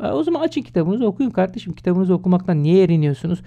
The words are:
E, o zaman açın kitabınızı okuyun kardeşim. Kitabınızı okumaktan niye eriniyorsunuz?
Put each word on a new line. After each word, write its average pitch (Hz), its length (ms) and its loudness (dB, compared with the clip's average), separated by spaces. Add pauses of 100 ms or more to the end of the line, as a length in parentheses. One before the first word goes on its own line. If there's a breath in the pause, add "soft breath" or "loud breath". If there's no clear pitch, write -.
E, - 80 -2
o 294 100 -2
zaman 320 180 0
açın 320 220 -4
kitabınızı 196 440 -2
okuyun 202 240 -2
kardeşim. 185 420 -4
Kitabınızı 180 420 0
okumaktan 180 480 0
niye 180 220 6
eriniyorsunuz? 160 640 0